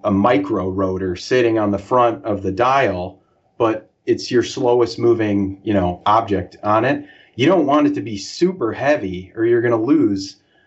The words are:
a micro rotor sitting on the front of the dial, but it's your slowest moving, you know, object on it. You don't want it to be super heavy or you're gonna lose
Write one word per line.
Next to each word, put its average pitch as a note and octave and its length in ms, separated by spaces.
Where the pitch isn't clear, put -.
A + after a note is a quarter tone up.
a G#2 80
micro G2 580
rotor F#2 460
sitting A#2 420
on G#2 140
the G2+ 80
front A#2+ 460
of G2+ 180
the F#2+ 80
dial, G2+ 680
but A2 320
it's - 240
your A#2+ 140
slowest A#2+ 560
moving, G#2 640
you G#2+ 100
know, F2+ 320
object G2+ 580
on G#2+ 220
it. D3 200
You B2 120
don't E3+ 180
want D3 220
it C#3+ 80
to A#2+ 60
be A2 160
super E3+ 560
heavy G#2 600
or A2+ 100
you're A#2+ 160
gonna A#2 200
lose A2+ 560